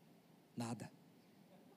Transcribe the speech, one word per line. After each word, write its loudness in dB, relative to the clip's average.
Nada. 6